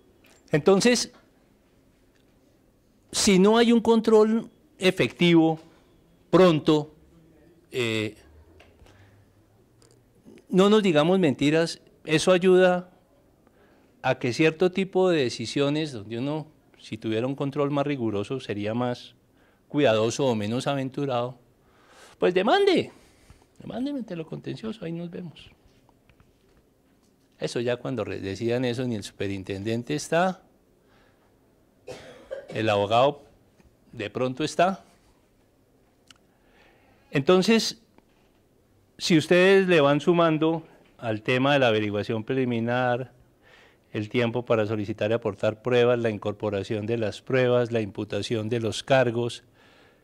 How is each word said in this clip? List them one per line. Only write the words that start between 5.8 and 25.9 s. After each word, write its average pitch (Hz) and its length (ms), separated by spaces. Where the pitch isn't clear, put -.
pronto, 160 640
eh, 110 440
no 190 220
nos 214 120
digamos 175 380
mentiras, 156 600
eso 156 260
ayuda 180 580
a 131 160
que 123 160
cierto 160 380
tipo 185 380
de 160 140
decisiones, 143 680
donde 110 260
uno, 147 300
si - 180
tuviera 113 300
un 139 80
control 143 340
más 143 160
riguroso, 120 540
sería 104 340
más 123 420
cuidadoso 120 580
o 123 100
menos 110 300
aventurado, 131 720
pues 180 160
demande, 302 580
demande 247 320
ante 233 240
lo 160 100
contencioso, 147 600
ahí 165 80
nos 170 180
vemos. 180 400